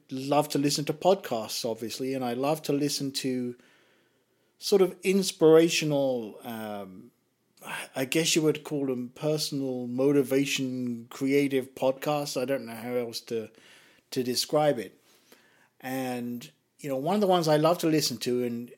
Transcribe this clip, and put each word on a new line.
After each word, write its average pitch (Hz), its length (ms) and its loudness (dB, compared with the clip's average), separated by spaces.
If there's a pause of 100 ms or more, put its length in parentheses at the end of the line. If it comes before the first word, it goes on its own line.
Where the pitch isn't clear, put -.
(100)
love 143 400 0
to 151 80 0
listen 143 280 0
to 156 80 -2
podcasts, 131 760 0
obviously, 120 440 -6
and 131 100 -4
I 123 80 -4
love 139 300 -2
to - 100 -2
listen 143 400 -2
to 127 420 -4 (1040)
sort - 220 4
of - 220 4
inspirational, 160 1400 4
um, 107 680 -10 (840)
I 135 80 -2
guess 160 320 2
you 160 60 4
would 151 200 2
call 139 240 -4
them 123 260 -4
personal 135 760 -4
motivation, 127 1200 0
creative 135 640 0
podcasts. 143 680 -2
I 127 40 -2
don't 127 220 -4
know 117 100 -12
how 120 180 -8
else 120 280 -4
to, 110 260 -8 (640)
to 131 100 -2
describe 135 560 2
it. 95 180 -10 (840)
And, 123 680 -8 (300)
you 151 100 -10
know, 135 80 -2
one 156 200 -2
of 214 40 0
the 208 60 2
ones 175 220 4
I 151 80 6
love 160 220 4
to 170 100 0
listen 147 300 0
to, 123 260 -2
and 120 340 -6